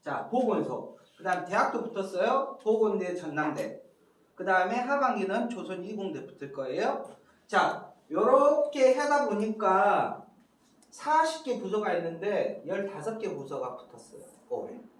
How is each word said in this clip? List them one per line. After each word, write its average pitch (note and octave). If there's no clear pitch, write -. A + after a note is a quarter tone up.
자, -
보건소. -
그 -
다음 -
대학도 A3+
붙었어요. G3+
보건대, G#3
전남대. D3
그 -
다음에 F#3+
하반기는 A#3+
조선 F3+
이공대 F#3+
붙을 -
거예요. C#3
자, -
요렇게 C4+
하다 C#4+
보니까 G#3
사십 D#4+
개 A#3+
부서가 G3+
있는데 E3+
열다섯 G3+
개 G3
부서가 C#3
붙었어요. -
올해. -